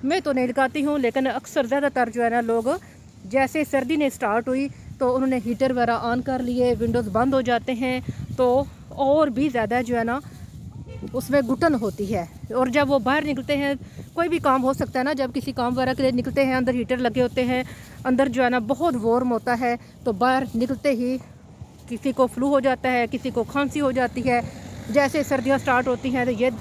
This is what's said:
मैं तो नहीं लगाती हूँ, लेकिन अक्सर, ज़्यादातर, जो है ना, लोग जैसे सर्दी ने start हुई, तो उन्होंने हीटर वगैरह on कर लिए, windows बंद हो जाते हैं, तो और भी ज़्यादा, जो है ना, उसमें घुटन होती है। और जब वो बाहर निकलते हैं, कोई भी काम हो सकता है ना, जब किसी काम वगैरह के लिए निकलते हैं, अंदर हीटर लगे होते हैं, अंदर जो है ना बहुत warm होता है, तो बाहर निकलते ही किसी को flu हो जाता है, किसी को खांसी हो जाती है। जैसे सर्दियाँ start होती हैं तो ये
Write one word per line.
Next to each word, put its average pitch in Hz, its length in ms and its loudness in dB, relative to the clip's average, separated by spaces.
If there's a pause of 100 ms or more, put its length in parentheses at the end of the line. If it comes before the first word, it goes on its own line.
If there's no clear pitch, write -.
मैं 320 180 0
तो 285 120 -2
नहीं 254 140 2
लगाती 262 340 0
हूँ, 294 180 0
लेकिन 262 280 0
अक्सर, 254 400 -2
ज़्यादातर, 269 420 0
जो 233 140 -2
है 233 60 4
ना, 240 140 2
लोग 226 340 0 (500)
जैसे 269 400 0
सर्दी 269 300 0
ने 294 120 2
start 233 380 -2
हुई, 269 200 0 (320)
तो 247 140 2
उन्होंने 262 260 0
हीटर 240 340 0
वगैरह 240 320 0
on 247 200 -2
कर 254 160 -2
लिए, 247 340 2
windows 226 360 0
बंद 254 240 2
हो 262 80 4
जाते 240 320 0
हैं, 254 260 -2 (340)
तो 254 320 2 (240)
और 285 400 4
भी 269 180 0
ज़्यादा, 233 340 0
जो 240 140 -2
है 226 80 0
ना, 240 140 -2 (960)
उसमें 269 280 2
घुटन 277 320 2
होती 208 320 -2
है। 185 200 -2 (260)
और 254 160 2
जब 285 180 4
वो 277 140 4
बाहर 285 240 2
निकलते 277 320 -2
हैं, 277 200 -2 (380)
कोई 339 140 0
भी 339 120 0
काम 269 200 4
हो 262 140 2
सकता 262 240 -4
है 254 60 0
ना, 302 100 0
जब 262 180 -4
किसी 269 200 -4
काम 247 200 -2
वगैरह 254 200 0
के 269 100 -2
लिए 262 100 4
निकलते 262 300 0
हैं, 262 120 2
अंदर 254 200 0
हीटर 247 240 -2
लगे 247 220 0
होते 247 240 0
हैं, 254 180 0 (420)
अंदर 262 240 4
जो 247 140 2
है 247 60 4
ना 247 180 2
बहुत 269 300 0
warm 233 320 2
होता 240 260 0
है, 240 220 0 (280)
तो 233 100 0
बाहर 254 400 2
निकलते 254 380 0
ही 247 240 0 (720)
किसी 240 240 -2
को 254 140 4
flu 254 220 -2
हो 277 120 4
जाता 254 300 2
है, 240 160 2
किसी 254 240 -4
को 233 140 -2
खांसी 285 340 -2
हो 277 140 2
जाती 247 300 0
है। 240 180 2 (480)
जैसे 277 360 2
सर्दियाँ 269 340 2
start 254 280 2
होती 254 220 -2
हैं 247 160 0
तो 254 80 0
ये 233 160 2 (120)